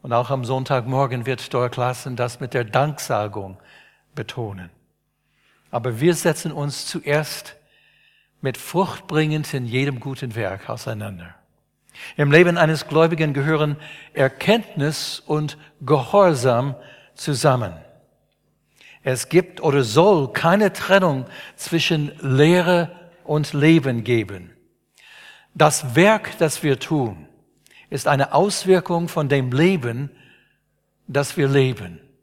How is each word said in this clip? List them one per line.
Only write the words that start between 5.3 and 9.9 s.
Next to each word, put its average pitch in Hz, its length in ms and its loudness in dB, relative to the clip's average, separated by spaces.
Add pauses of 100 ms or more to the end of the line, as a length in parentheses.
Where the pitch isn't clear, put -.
Aber 117 260 -4
wir 165 160 4
setzen 160 380 -2
uns 143 340 -6
zuerst - 720 -4 (840)
mit 127 160 -4
fruchtbringend 156 960 -4
in 127 140 -6
jedem 131 320 -2